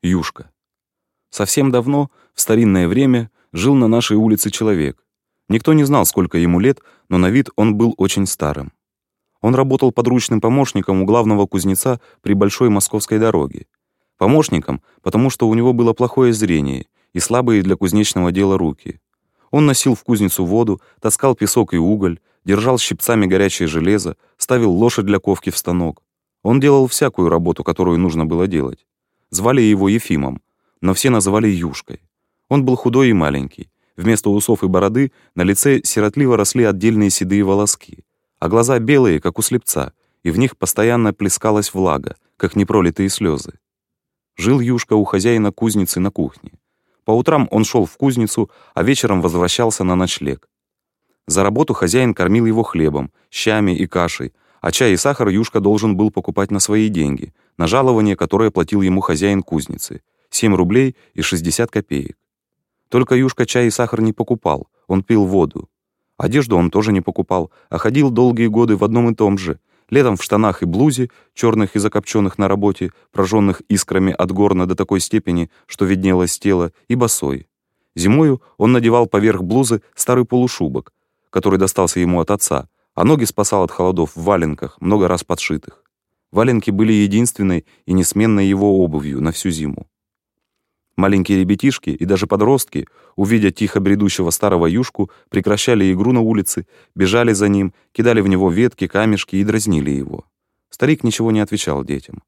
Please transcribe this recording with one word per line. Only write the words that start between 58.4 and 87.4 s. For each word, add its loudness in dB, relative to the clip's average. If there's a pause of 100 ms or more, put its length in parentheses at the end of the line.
платил 0
ему 2
хозяин 0
кузницы — -8 (280)
семь 2
рублей 2 (180)
и -6
шестьдесят -2
копеек. -6 (720)
Только 2
Юшка 0
чай 0
и 2
сахар -4
не 0
покупал, -4 (180)
он -2
пил 2
воду. 0 (480)
Одежду 0
он 2
тоже 0
не 2
покупал, -4 (200)
а -6
ходил 2
долгие 2
годы 2
в 0
одном 2
и -2
том 0
же — -8 (320)
летом 2
в -8
штанах 0
и -2
блузе, 0 (240)
чёрных 0
и 0
закопчённых -2
на 0
работе, -2 (180)
прожжённых 0
искрами 0
от -2
горна 0
до -4
такой -2
степени, -4 (160)
что -4
виднелось 0
тело, 0 (160)
и -2
босой. -4 (480)
Зимою 2 (160)
он 4
надевал 2
поверх 0
блузы 0 (120)
старый 0
полушубок, -2 (380)
который 0
достался 0
ему 0
от -4
отца, -4 (260)
а -2
ноги 2
спасал -2
от -4
холодов -2
в -12
валенках, -2
много 0
раз -2
подшитых. -8 (480)
Валенки 0
были 2
единственной 0 (220)